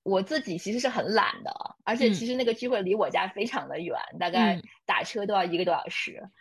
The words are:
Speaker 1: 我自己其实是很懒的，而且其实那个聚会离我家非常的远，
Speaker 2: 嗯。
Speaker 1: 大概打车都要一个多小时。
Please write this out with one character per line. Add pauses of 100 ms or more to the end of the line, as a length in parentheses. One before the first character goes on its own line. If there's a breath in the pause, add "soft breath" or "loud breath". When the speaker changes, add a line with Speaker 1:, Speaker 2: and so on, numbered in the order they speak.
Speaker 1:
我
自
己
其
实
是
很
懒 (100)
的， (320)
而
且
其
实
那
个
聚
会
离
我
家
非
常
的
远， (160)
Speaker 2:
嗯。
Speaker 1:
大
概 (240 loud breath)
打
车
都
要
一
个
多
小
时。 (200 soft breath)